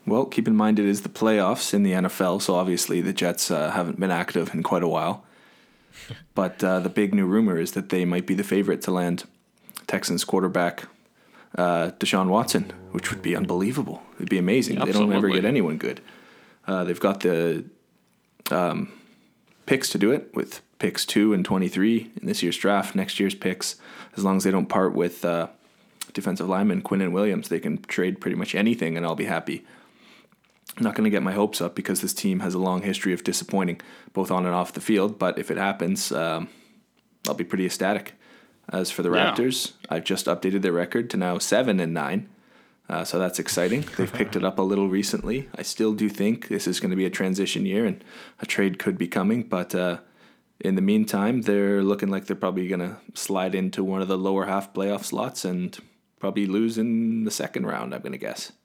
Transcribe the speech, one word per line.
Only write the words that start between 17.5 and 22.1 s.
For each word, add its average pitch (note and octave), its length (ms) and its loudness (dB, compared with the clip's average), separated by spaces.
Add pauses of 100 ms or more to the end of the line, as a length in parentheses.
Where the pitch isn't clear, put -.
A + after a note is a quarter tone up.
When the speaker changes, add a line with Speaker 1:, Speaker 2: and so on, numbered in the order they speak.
Speaker 1:
um, E2+ 400 0 (760)
picks - 240 2
to - 80 -2
do G2+ 120 4
it D3 240 -2
with - 280 -6 (160)
picks - 260 -2
two G#2+ 300 4
and F2+ 100 2
twenty-three G2 680 2 (100)